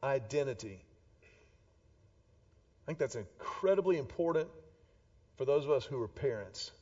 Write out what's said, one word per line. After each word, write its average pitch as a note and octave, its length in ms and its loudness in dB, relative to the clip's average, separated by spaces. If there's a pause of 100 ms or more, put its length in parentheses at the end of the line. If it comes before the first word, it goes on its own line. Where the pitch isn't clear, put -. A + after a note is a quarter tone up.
identity. B2+ 760 0 (2000)
I - 40 -16
think D#3 120 -6
that's C3+ 160 0
incredibly F3+ 840 0
important D#3+ 500 0 (880)
for C3+ 80 -2
those C#3+ 220 4
of D3 40 0
us C3+ 140 4
who C3 180 -4
are G#2+ 60 -4
parents. G#2 720 -4